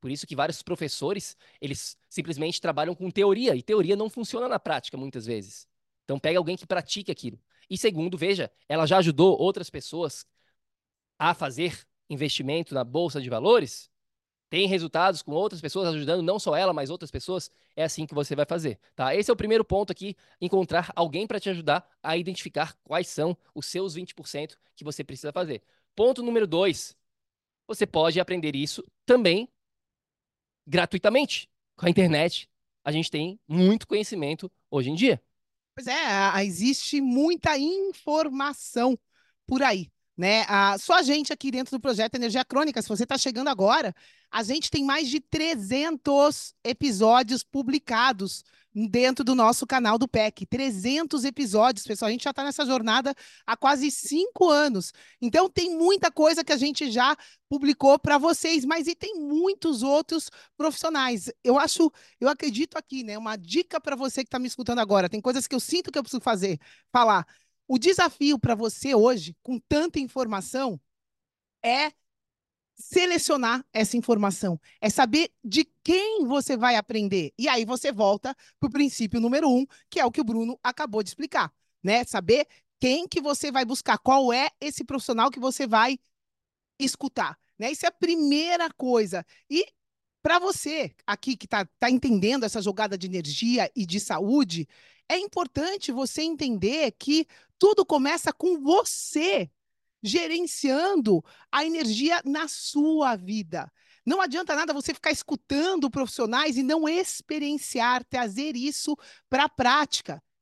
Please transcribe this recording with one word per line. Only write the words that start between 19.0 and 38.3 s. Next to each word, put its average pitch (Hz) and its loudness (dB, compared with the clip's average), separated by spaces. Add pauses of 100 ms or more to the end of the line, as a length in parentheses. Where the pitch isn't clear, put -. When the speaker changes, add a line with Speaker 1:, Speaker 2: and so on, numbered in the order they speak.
Speaker 1:
Esse 208 0
é - 6
o 226 2
primeiro 214 0
ponto 196 0
aqui, 190 -10 (240)
encontrar 175 0
alguém 170 -2
pra 214 -6
te - -6
ajudar 170 -2 (140)
a 160 -2
identificar 165 -6
quais 170 -4
são 160 -2 (200)
os 147 -12
seus 180 -6
vinte 175 -14
por 151 -18
cento 147 -10 (180)
que - -20
você 147 -10
precisa 139 -12
fazer. 147 -6 (340)
Ponto 247 2
número 233 0
dois, 170 0 (720)
você 214 -2
pode 165 2
aprender 170 -2
isso 139 -6 (220)
também 226 4 (1200)
gratuitamente. 196 2 (260)
Com - -2
a 175 6
internet, 170 4 (380)
a 147 -2
gente 156 -2
tem 170 -6
muito 185 4
conhecimento 185 -4 (180)
hoje 135 0
em 156 -2
dia. 196 4 (520)
Speaker 2:
Pois 254 -14
é, 285 -2
a, 196 2
a, 196 2
existe 226 0
muita 294 2
informação 294 -2 (480)